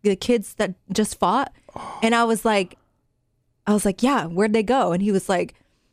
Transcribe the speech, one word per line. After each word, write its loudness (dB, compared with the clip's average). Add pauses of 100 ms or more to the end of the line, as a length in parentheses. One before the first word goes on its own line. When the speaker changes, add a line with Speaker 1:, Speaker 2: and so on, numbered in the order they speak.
Speaker 1:
the 2
kids -2
that -2 (160)
just -2
fought?" 0 (220)
Speaker 2:
<gasps> -8
Speaker 1:
And 2
I 2
was 0
like, 0 (880)
I 4
was 0
like, -2
"Yeah, 2
where'd 0
they 2
go?" 2
And 0
he 0
was 0
like, -2 (400)